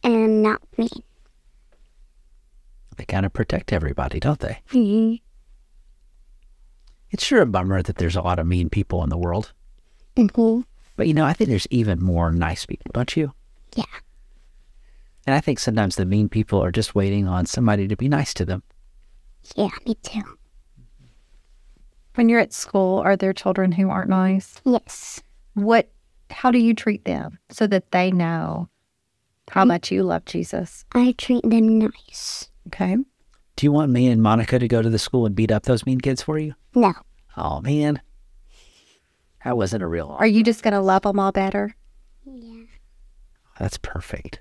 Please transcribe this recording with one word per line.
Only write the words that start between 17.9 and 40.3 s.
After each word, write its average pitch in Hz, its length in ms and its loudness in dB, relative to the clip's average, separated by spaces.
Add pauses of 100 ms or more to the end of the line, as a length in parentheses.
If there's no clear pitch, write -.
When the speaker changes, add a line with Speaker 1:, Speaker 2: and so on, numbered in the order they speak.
Speaker 2:
be 131 140 -4
nice 147 260 -2
to 113 100 -2
them. 92 180 -6 (920)
Speaker 1:
Yeah, 196 140 -2 (160)
me 226 180 -4
too. 214 200 -10 (1900)
Speaker 3:
When 233 140 6
you're 233 100 6
at - 140 0
school, 190 460 0
are 196 180 2
there 190 160 -2
children 190 380 0
who 190 180 0
aren't 185 200 -4
nice? 190 560 0
Speaker 1:
Yes. - 560 -4 (340)
Speaker 3:
What, 214 340 2 (400)
how - 220 0
do 247 80 4
you 233 160 4
treat 208 300 -4
them - 340 -6 (100)
so - 180 -2
that 196 240 -2
they 185 200 2
know 165 580 -2 (800)
how 196 120 0
Speaker 1:
I 190 40 6
Speaker 3:
much 175 260 2
you 190 120 0
love 170 220 -2
Jesus? - 680 -8
Speaker 1:
I 247 240 4
treat - 260 -2
them 220 360 4
nice. - 680 -6 (180)
Speaker 3:
Okay. 185 300 -2 (580)
Speaker 2:
Do - 100 -2
you 147 60 6
want 147 200 2
me 123 160 4
and 117 140 4
Monica 110 380 2
to 120 80 0
go 113 140 2
to 113 80 2
the 113 100 0
school 123 260 0
and 101 100 0
beat 110 160 2
up 107 120 0
those 123 220 0
mean 131 160 0
kids 131 200 -2
for 156 160 -4
you? 156 160 -6 (220)
Speaker 1:
No. 226 180 4 (420)
Speaker 2:
Oh, 78 260 -6
man. 147 400 0 (1400)
That 123 140 -4
wasn't 98 260 -2
a 85 40 -6
real 82 300 -6
Speaker 3:
Are 214 100 0
you 220 160 4